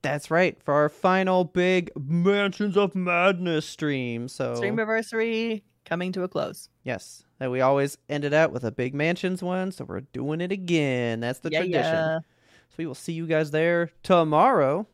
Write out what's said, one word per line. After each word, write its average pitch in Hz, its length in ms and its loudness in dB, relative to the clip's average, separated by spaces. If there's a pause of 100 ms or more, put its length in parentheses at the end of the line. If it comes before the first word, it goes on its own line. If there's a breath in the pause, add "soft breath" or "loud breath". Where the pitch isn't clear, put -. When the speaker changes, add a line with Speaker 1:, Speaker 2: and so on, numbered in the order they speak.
Speaker 1:
That's 143 300 -4
right, 170 320 2
for 147 100 0
our 151 140 4
final 185 560 2
big 180 560 0
Mansions 190 760 0
of 196 180 2
Madness 175 680 2
stream. 127 640 -4
So 123 260 -4
Speaker 2:
Streamiversary 220 1080 -2 (200)
coming 180 300 -4
to 185 100 -4
a 185 60 -4
close. - 400 -6 (140)
Speaker 1:
Yes, - 400 -8 (160)
that 131 120 -4
we 127 80 -2
always 139 380 2 (100)
ended 147 260 -4
out 156 200 4
with 120 100 -6
a 110 80 -2
big 127 220 -4
Mansions 175 500 -2
one, 185 300 -4
so - 100 -12
we're 95 180 -8
doing 139 380 -6
it 180 140 -4
again. 139 680 0
That's 120 200 -4
the 165 120 -6
Speaker 2:
Yeah, 156 80 0
Speaker 1:
tradition. 175 220 0 (140)
Speaker 2:
yeah. 160 240 -2 (500 soft breath)
Speaker 1:
So - 80 -20
we 170 80 -6
will 135 100 -8
see - 180 -10
you 165 140 -6
guys 156 240 0
there 170 400 2 (120)
tomorrow 170 920 4